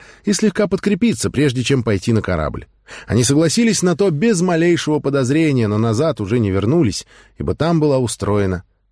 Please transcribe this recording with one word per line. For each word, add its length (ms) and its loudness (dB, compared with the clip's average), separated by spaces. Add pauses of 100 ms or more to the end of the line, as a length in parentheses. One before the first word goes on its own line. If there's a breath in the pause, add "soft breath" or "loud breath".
(240 loud breath)
и 80 0
слегка 360 0
подкрепиться, 640 0
прежде 340 0
чем 180 0
пойти 300 0
на 100 2
корабль. 440 -4 (400 loud breath)
Они 180 2
согласились 580 2
на 140 2
то 140 2
без 300 0
малейшего 600 0
подозрения, 680 0
но 100 0
назад 420 0
уже 180 -2
не 120 0
вернулись, 560 0 (320 soft breath)
ибо 160 -4
там 260 0
была 180 2
устроена 680 -2 (280)